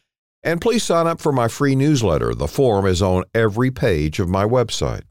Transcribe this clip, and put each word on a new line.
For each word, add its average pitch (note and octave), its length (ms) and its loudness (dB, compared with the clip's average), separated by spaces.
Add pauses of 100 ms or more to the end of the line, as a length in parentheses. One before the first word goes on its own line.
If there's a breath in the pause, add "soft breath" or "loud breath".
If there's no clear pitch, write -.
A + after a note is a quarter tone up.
(420 loud breath)
And E3 200 -4
please A#3 220 0
sign E3+ 240 0
up E3 120 -4
for D3+ 120 0
my A#2+ 160 2
free C#3 260 0
newsletter. G#2+ 600 2
The B1 140 -4
form G#2+ 380 2
is F2+ 160 0
on F#2 220 0 (100)
every A2+ 360 0
page D#2+ 480 -2
of F#2 120 -2
my G2 140 0
website. A2 680 -2